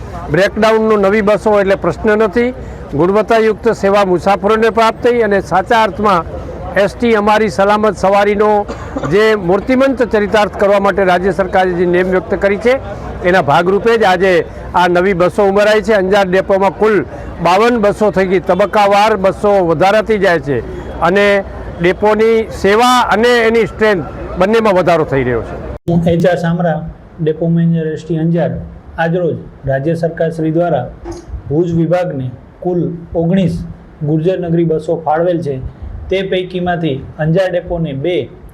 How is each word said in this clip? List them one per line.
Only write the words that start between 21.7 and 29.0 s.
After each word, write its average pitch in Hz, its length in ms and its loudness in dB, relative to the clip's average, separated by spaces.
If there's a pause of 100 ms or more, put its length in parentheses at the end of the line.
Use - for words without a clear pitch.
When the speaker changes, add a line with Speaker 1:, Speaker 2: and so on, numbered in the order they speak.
Speaker 1:
ડેપોની 214 680 2 (140)
સેવા 240 380 4
અને 220 280 2
એની 226 380 2
સ્ટ્રેન્થ 202 380 0 (340)
બંનેમાં 214 340 2
વધારો 175 320 2
થઈ 135 200 0
રહ્યો 120 180 -2
છે. 123 140 -12 (360)
Speaker 2:
હું 170 160 2
એચ 170 180 2
આર 175 100 2
શામરા, 170 540 -2 (300)
ડેપો 160 280 -2
મેનેજર 165 440 0
એસ 156 160 -8
ટી 165 100 -2
અંજાર. 165 320 0 (480)
આજરોજ 170 380 0 (300)